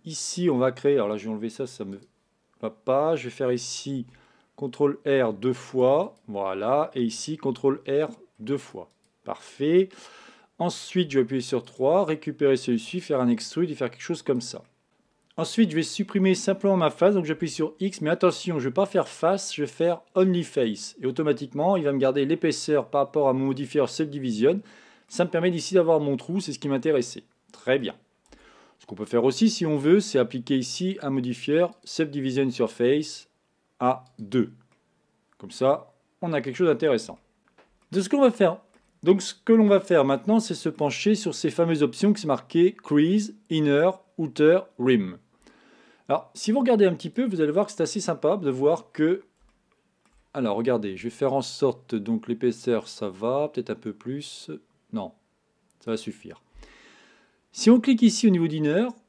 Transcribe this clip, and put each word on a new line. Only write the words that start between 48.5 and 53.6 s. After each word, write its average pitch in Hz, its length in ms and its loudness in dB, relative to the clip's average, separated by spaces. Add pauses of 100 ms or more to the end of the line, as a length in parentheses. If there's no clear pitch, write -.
voir 143 420 0
que... 165 300 0 (1120)
Alors, 113 220 -2
regardez, 113 400 -2
je 92 80 -16
vais 120 60 -6
faire 131 220 -2
en 135 100 -2
sorte, - 520 -4
donc 110 340 -4
l'épaisseur, 117 600 -2
ça - 200 -10
va, 120 400 -4
peut-être 127 220 -8